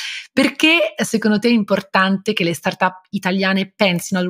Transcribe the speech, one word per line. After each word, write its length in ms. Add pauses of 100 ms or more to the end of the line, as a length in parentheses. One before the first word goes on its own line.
(320)
Perché 640 (100)
secondo 360
te 80
è 40
importante 840
che 100
le 100
startup 560
italiane 680
pensino 440
ad, 100